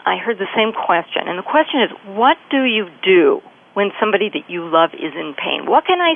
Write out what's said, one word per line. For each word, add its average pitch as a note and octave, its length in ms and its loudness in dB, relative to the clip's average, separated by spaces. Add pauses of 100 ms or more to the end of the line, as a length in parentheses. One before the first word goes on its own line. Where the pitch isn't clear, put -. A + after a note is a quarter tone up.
I F#3 100 0
heard G3+ 220 -4
the F#3+ 180 -6
same A3 160 2
question. - 560 -2
And F3 100 -6
the F#3+ 60 -8
question D4+ 380 0
is, G3 80 2 (160)
what A3+ 320 2 (120)
do C4+ 140 0
you A3 240 -2 (160)
do E3+ 380 4 (320)
when G3 260 -2
somebody G#3 300 0
that - 200 -8
you F3 140 -8
love E3 300 2
is D#3 200 -8
in D#3 200 -10
pain? - 320 -6
What D4 200 2
can F4+ 140 2
I E4+ 160 2